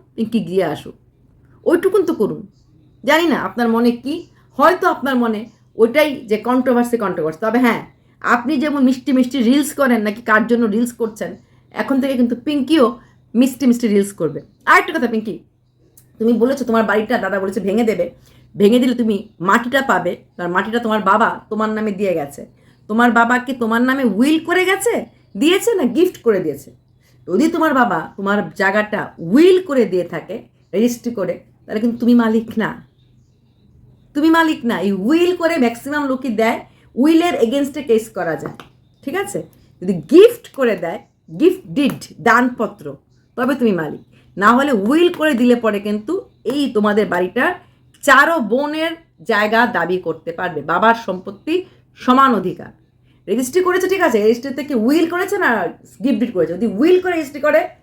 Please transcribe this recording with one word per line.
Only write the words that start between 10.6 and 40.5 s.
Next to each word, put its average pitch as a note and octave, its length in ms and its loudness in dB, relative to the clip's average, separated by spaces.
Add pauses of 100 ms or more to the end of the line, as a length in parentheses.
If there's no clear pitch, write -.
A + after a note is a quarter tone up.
রিলস A#3 260 -2
করছেন, G#3+ 440 -8 (340)
এখন C4 300 -2
থেকে C4+ 140 0
কিন্তু A#3+ 220 0
পিঙ্কিও D4 600 0 (360)
মিষ্টি B3+ 320 0
মিষ্টি A#3+ 220 2
রিলস G3+ 240 2
করবে। D3+ 280 -4 (260)
আর E4+ 120 6
একটা F#4 200 -2
কথা B3 80 0
পিঙ্কি, A3 320 -6 (800)
তুমি A3+ 140 2
বলেছো B3+ 320 0
তোমার A3+ 200 2
বাড়িটা G#3+ 340 0
দাদা G3 220 -4
বলেছে G3+ 200 -4
ভেঙে G3+ 240 0
দেবে, F3 260 -2 (460)
ভেঙে G#3 220 4
দিলে B3 160 2
তুমি A3 340 -2 (120)
মাটিটা A#3+ 420 0
পাবে, F#3 340 -2 (200)
কারণ F3 140 -6
মাটিটা G#3 280 -2
তোমার G#3+ 240 -2
বাবা G3 380 0 (100)
তোমার G#3+ 200 -2
নামে G#3+ 220 -4
দিয়ে F#3 220 -2
গেছে। - 320 -8 (420)
তোমার A#3 240 4
বাবা A#3 260 2
কি B3 140 -6
তোমার A#3 300 -2
নামে C4 220 0
উইল C#4 400 2
করে F4+ 200 0
গেছে, F#4+ 420 -2 (300)
দিয়েছে F#4 380 2
না F4+ 100 0
গিফট E4 380 -2
করে G3+ 180 0
দিয়েছে? D3 360 -10 (520)
যদি A3+ 200 2
তোমার D#4+ 260 0
বাবা F#3 420 -2
তোমার G3 380 -4
জায়গাটা G3 640 -2
উইল D#4+ 440 4
করে C4+ 220 0
দিয়ে F3 200 -2
থাকে F3 380 -12 (300)
রেজিস্ট্রি A#3+ 420 -2
করে, F3+ 200 -4 (320)
তাহলে G#3+ 140 -6
কিন্তু A#3 180 -2
তুমি A#3+ 160 4
মালিক A3 440 0
না, E3 280 -6 (1300)
তুমি D#4 160 2
মালিক D#4+ 340 2
না। G3+ 160 -2
এই G3 120 0
উইল E4 440 2
করে E4 220 0
ম্যাক্সিমাম C#4 500 -2
লোকই C4 200 -4
দেয়, A3+ 320 -2 (340)
উইলের E4 400 2
এগেনস্টে C#4 480 -2
কেস A3 260 2
করা E3 280 -6
যায়, D#3 200 -10 (460)
ঠিক - 120 -8
আছে? F#4+ 280 -6 (400)
যদি F#3+ 100 -2
গিফট F#4 640 6